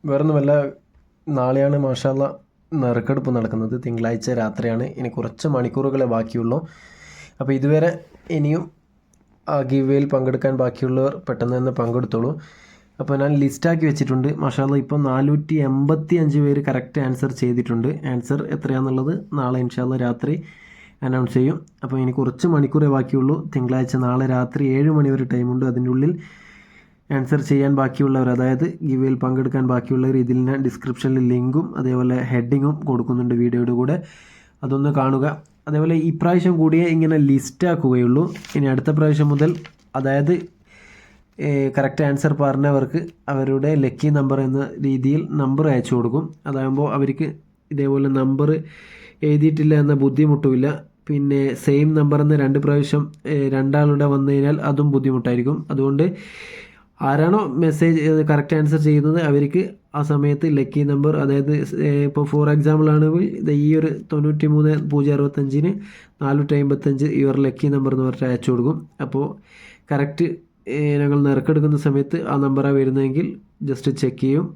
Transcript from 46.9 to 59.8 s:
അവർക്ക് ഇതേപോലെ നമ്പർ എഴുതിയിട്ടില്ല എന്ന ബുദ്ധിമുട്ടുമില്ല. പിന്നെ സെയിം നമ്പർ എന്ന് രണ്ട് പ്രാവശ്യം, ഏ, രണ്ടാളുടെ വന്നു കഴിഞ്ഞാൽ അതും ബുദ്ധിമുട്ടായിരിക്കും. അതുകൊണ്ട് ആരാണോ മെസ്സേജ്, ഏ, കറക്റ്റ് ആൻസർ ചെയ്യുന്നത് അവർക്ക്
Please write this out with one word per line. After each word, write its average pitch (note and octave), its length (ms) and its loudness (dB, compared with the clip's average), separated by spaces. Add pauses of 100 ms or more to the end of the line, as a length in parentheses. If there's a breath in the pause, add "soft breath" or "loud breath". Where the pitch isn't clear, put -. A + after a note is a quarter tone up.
അവർക്ക് C#3 320 -2 (420)
ഇതേപോലെ C#3 380 0 (100)
നമ്പർ C3+ 300 2 (760 loud breath)
എഴുതിയിട്ടില്ല D3+ 500 4 (100)
എന്ന D3 100 4 (100)
ബുദ്ധിമുട്ടുമില്ല. C#3 640 2 (400)
പിന്നെ C#3 320 0 (240)
സെയിം D3 340 4
നമ്പർ D3 240 4
എന്ന് D3+ 200 4
രണ്ട് C3+ 180 2
പ്രാവശ്യം, C#3+ 440 2 (220)
ഏ, D3 100 -2 (200)
രണ്ടാളുടെ C#3+ 580 2
വന്നു C#3 180 2
കഴിഞ്ഞാൽ C#3 240 2 (140)
അതും D3 220 2
ബുദ്ധിമുട്ടായിരിക്കും. B2+ 640 0 (120)
അതുകൊണ്ട് C#3 340 0 (960 loud breath)
ആരാണോ D#3 400 2 (220)
മെസ്സേജ്, D#3+ 360 2 (100)
ഏ, D#3+ 40 2 (180)
കറക്റ്റ് D3 300 2
ആൻസർ D3+ 260 2
ചെയ്യുന്നത് D3+ 340 4 (100)
അവർക്ക് C#3+ 320 2 (360)